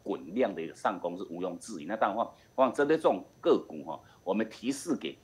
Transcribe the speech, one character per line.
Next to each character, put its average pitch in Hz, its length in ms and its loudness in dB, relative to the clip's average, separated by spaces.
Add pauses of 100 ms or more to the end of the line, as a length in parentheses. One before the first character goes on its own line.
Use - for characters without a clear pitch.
滚 90 300 -6
量 113 200 2
的 82 80 -6
一 80 60 -6
个 - 60 -12
上 104 260 -2
攻 87 180 -4
是 95 60 -6
毋 85 180 -8
庸 90 160 -4
置 92 240 -10
疑。 73 40 -10
那 101 120 -4
当 110 140 2
然 104 60 -4
话， 117 160 -2 (220)
我 127 80 6
想 127 100 4
针 143 140 4
对 160 80 6
这 160 80 2
种 117 200 4 (180)
个 147 160 6
股 78 260 -8
哈， 76 160 -8 (240)
我 95 100 2
们 110 160 2
提 123 220 -6
示 139 240 -2
给 - 280 -6